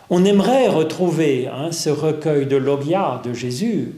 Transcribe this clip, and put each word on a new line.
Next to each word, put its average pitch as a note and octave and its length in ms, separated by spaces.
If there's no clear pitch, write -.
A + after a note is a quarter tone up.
On F3+ 120
aimerait G3+ 440
retrouver, D#3 800
hein, C#3 240
ce D#3+ 180
recueil D3+ 560
de C3+ 120
logia C#3 680
de B2 80
Jésus C3 640